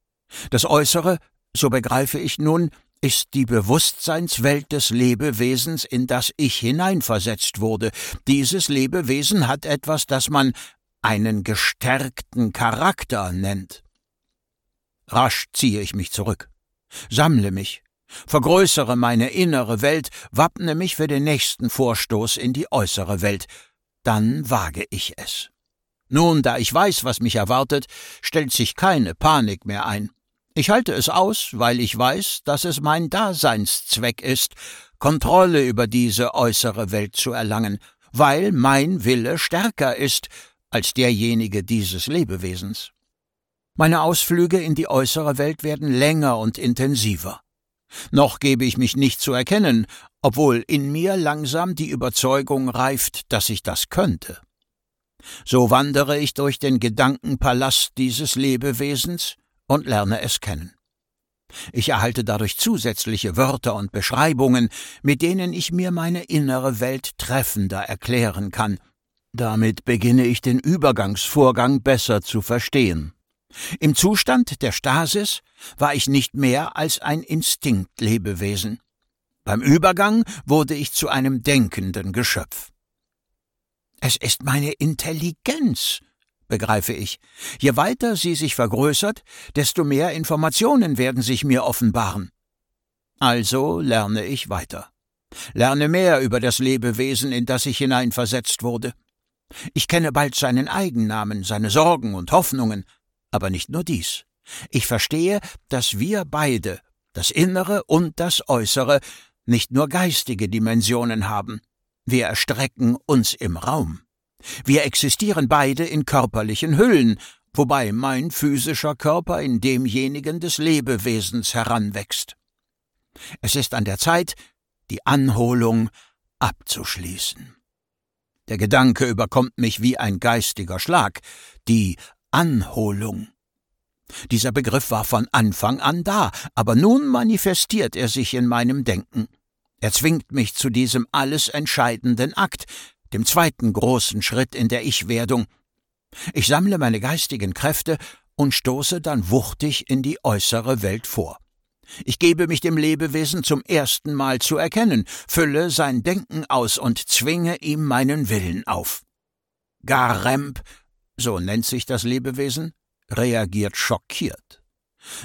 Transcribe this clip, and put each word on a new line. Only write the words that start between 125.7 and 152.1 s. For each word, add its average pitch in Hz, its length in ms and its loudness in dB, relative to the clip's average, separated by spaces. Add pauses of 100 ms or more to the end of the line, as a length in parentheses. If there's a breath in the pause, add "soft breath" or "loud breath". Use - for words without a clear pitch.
abzuschließen. - 1160 -6 (920)
Der 110 80 -6
Gedanke 127 480 4
überkommt 120 520 0
mich 117 240 0
wie 123 180 2
ein 101 200 -2
geistiger 104 600 -2
Schlag, 151 400 0 (480 loud breath)
die 107 300 4 (340 loud breath)
Anholung. 107 960 -2 (1040 loud breath)
Dieser 117 200 0
Begriff 131 380 0
war 110 140 -2
von 117 280 0
Anfang 113 480 2
an 156 240 0
da, 196 280 0 (240 loud breath)
aber 113 200 2
nun 233 320 6
manifestiert 220 880 0
er 120 120 0
sich 117 260 -2
in 123 140 2
meinem 120 360 0
Denken. 107 440 -4 (540)
Er 110 100 0
zwingt 160 400 0
mich 123 240 -2
zu 135 160 -2
diesem 120 400 0
alles 143 360 0
entscheidenden 123 840 0
Akt, - 320 -4 (480 loud breath)
dem 107 100 -2
zweiten 156 480 2
großen 107 520 0
Schritt 123 320 -2
in 120 120 0
der 120 160 -2
Ich-Werdung. 117 640 -2 (880 loud breath)
Ich - 140 0
sammle 180 320 2
meine 117 200 0
geistigen 113 540 -4
Kräfte 151 460 -2 (360 loud breath)
und 143 200 2
stoße 139 440 -2
dann 135 300 -2
wuchtig 135 640 0
in 135 100 2
die 143 220 -4
äußere 113 580 0
Welt 101 240 -4
vor. - 320 -6 (680 loud breath)
Ich - 140 -4